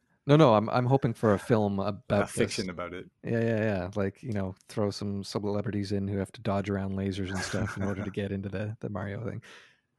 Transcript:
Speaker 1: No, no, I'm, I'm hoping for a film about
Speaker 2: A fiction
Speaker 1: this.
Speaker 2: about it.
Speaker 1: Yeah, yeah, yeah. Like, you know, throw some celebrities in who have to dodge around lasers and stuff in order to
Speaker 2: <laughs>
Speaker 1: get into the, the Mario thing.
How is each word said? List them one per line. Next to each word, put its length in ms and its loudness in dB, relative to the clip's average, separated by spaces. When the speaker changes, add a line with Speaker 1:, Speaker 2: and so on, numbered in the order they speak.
Speaker 1:
No, 80 8
no, 180 10
I'm, 160 6
I'm 160 2
hoping 300 4
for 180 6
a 60 4
film 400 2
about 440 0
Speaker 2:
A 40 -2
fiction 400 -2
Speaker 1:
this. 60 -6
Speaker 2:
about 200 -8
it. 140 -12
Speaker 1:
Yeah, 180 0
yeah, 180 2
yeah. 360 0
Like, 260 -2
you 120 -6
know, 200 -4
throw 220 0
some 320 -6
celebrities 680 -4
in 160 -2
who 120 -2
have 140 -4
to 80 -18
dodge 280 -2
around 220 -2
lasers 400 -4
and 80 -4
stuff 360 -4
in 80 -6
order 200 -4
to 80 -6
Speaker 2:
<laughs> 0 -
Speaker 1:
get 200 -4
into 160 -6
the, 340 -6
the 80 -8
Mario 380 -6
thing. 140 -8